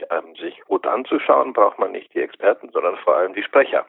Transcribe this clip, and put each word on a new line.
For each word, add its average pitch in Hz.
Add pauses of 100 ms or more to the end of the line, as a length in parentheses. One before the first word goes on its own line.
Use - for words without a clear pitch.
ähm, 82
sich -
gut -
anzuschauen, -
braucht 104
man 95
nicht -
die -
Experten, -
sondern 90
vor -
allem 92
die 101
Sprecher. -